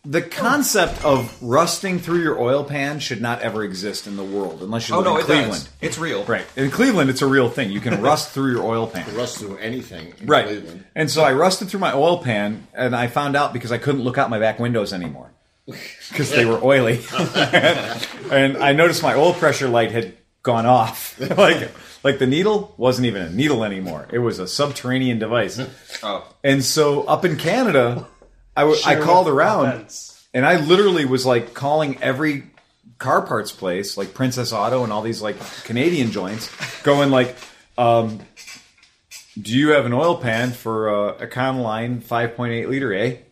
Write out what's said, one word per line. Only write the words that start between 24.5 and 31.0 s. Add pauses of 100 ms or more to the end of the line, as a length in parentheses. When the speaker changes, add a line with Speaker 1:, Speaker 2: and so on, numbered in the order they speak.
Speaker 1:
device. (440)
Speaker 2:
Oh. (160)
Speaker 1:
And
so
up
in
Canada, (500)
I,
w-,
I
Speaker 4:
Sure,
Speaker 1:
called
Speaker 4:
with
Speaker 1:
around,
Speaker 4:
offense.
Speaker 1:
and
I
literally